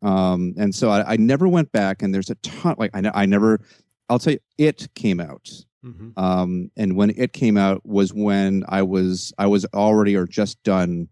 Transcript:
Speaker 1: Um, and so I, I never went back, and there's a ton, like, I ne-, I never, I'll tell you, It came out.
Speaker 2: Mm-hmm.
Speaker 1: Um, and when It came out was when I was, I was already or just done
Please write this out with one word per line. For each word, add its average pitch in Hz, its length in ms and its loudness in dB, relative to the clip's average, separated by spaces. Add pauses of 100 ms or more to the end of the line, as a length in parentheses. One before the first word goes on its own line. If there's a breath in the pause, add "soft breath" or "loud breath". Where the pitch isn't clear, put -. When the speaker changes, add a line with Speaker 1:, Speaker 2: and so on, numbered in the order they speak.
Speaker 1:
Um, 92 540 0
and 101 160 0
so 113 180 -2
I, 104 240 0
I - 20 2
never 139 320 2
went 175 240 2
back, 98 280 0
and 98 140 -2
there's 95 160 -4
a 107 60 -8
ton, - 420 -4
like, 107 160 -4
I 98 60 -6
ne-, 104 120 0
I 101 140 0
never, 104 340 4 (480 soft breath)
I'll 120 120 0
tell 156 140 0
you, - 40 -4 (200)
It 151 360 0
came 95 240 -2
out. 78 320 -14 (340)
Speaker 2:
Mm-hmm. 113 320 -18
Speaker 1:
Um, 92 600 -2
and 98 180 -2
when 104 160 2
It 127 220 -2
came 110 240 2
out 98 280 0
was 101 300 0
when 98 540 0
I 95 140 0
was, 92 560 -2
I 101 100 0
was 98 260 2
already 104 400 4
or 90 140 0
just - 340 -4
done 87 500 -2